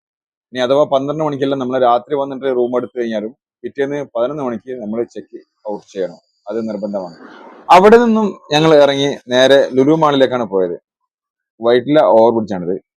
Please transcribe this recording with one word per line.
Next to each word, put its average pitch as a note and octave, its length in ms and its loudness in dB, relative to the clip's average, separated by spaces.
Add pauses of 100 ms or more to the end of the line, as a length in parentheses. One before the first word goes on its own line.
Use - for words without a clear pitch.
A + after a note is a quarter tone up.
(520)
ഇനി B2+ 80 -8
അഥവാ C3+ 240 2
പന്ത്രണ്ട് C#3 400 -4
മണിക്കല്ല, C#3 300 -4
നമ്മള് C3 280 -4
രാത്രി A#2+ 320 0
വന്നിട്ട് C#3 420 -4
റൂം B2 200 -2
എടുത്തു B2 240 -6
കഴിഞ്ഞാലും A2+ 360 -6 (260)
പിറ്റേന്ന് C#3 420 -6 (120)
പതിനൊന്ന് C#3 260 -4
മണിക്ക് B2 300 -8 (100)
നമ്മള് A2 220 -6
ചെക്ക് - 360 -18 (320)
ഔട്ട് G2 220 -12
ചെയ്യണം, F2 240 -8 (300)
അത് A2 200 -6
നിർബന്ധമാണ്. G2+ 480 -8 (540)
അവിടെ G#3 260 6
നിന്നും A3 420 0 (140)
ഞങ്ങൾ D#3+ 220 4
ഇറങ്ങി C#3 420 2 (120)
നേരെ C3 440 4
ലുലു C3+ 220 2
മാളിലേക്കാണ് C3+ 500 0
പോയത്. F#2 360 -4 (800)
വൈറ്റില B2 400 4
ഓവർ A2+ 360 6
ബ്രിഡ്ജാണിത്. F#2+ 400 -4 (220)